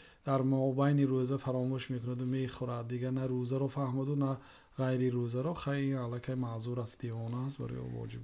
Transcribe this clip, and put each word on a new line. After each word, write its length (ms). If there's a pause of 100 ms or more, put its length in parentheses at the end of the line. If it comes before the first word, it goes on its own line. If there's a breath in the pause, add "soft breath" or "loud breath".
(240 loud breath)
در 180
مابین 680
روزه 280
فراموش 540
می‌کند 320
و 20
می‌خورد، 640
دیگه 220
نه 160
روزه 320
رو 100
فهمد 400
و 80
نه 200 (400 loud breath)
غیر 360
روزه 300
رو، 120
خیلی 320
این 100
الکی 380
معذور 460
است، 200
دیوانه 460
است، 160
برای 160
او 220
واجب 240